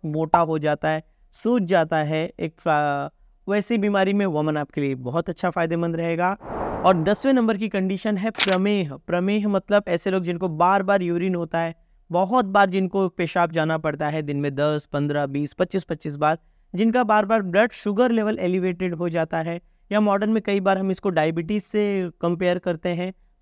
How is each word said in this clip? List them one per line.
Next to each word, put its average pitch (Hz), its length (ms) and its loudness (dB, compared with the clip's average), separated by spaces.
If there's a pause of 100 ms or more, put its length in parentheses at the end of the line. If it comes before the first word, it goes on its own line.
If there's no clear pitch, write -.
मोटा 160 340 0
हो 160 200 2
जाता 147 300 -2
है, 156 140 -2 (320)
सूज 233 280 0
जाता 165 340 2
है, 156 440 -2
एक 156 180 -6
फा-, 147 520 0 (360)
वैसी 208 320 0
बीमारी 202 340 2
में 202 140 2
वमन 151 300 0
आपके 147 240 -4
लिए 139 140 0
बहुत 131 340 -4
अच्छा 175 220 -4
फायदेमंद 170 460 -2
रहेगा। 170 360 0 (540)
और 180 160 6
दसवें 208 300 2
नंबर 226 240 2
की 208 120 -4
कंडीशन 196 480 -2
है 208 140 -2
प्रमेह। 190 680 0
प्रमेह 196 520 -2
मतलब 202 400 2
ऐसे 175 220 -2
लोग 185 140 0
जिनको 175 240 -2
बार 180 340 2
बार 196 200 2
यूरिन 175 320 -2
होता 170 240 -4
है, 165 160 -4 (360)
बहुत 196 340 2
बार 196 260 2
जिनको 190 380 0
पेशाब 170 440 -2
जाना 160 260 0
पड़ता 151 300 -4
है, 156 140 -4
दिन 143 140 -4
में 143 180 -2
दस, 147 380 -2
पन्द्रह, 143 340 -2
बीस, 143 260 -4
पच्चीस, 180 320 -2
पच्चीस 156 320 -8
बार, 151 220 0 (360)
जिनका 226 300 2
बार 214 200 4
बार 214 180 2
ब्लड 190 300 2
शुगर 220 380 0
लेवल 220 280 0
एलिवेटेड 180 560 0
हो 170 140 -4
जाता 165 320 -2
है, 170 200 -6 (300)
या 208 100 4
मॉडर्न 208 300 2
में 220 120 2
कई 202 180 0
बार 190 180 4
हम 190 120 0
इसको 190 200 -2
डायबिटीज 165 520 0
से 196 480 -2 (100)
कंपेयर 175 380 0
करते 175 300 -4
हैं, 180 240 -4 (300)